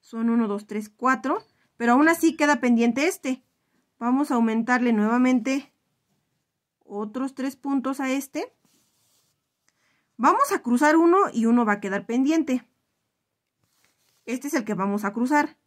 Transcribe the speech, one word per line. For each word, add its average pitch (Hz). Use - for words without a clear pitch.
Son 226
uno, 233
dos, 208
tres, 214
cuatro. 262
Pero 233
aún 285
así 330
queda 294
pendiente 240
este. 277
Vamos 262
a 277
aumentarle 233
nuevamente 247
otros 220
tres 269
puntos 269
a 262
este. 277
Vamos 403
a 392
cruzar 294
uno 339
y 226
uno 240
va 208
a 208
quedar 196
pendiente. 262
Este 247
es 311
el 254
que 214
vamos 202
a -
cruzar. 294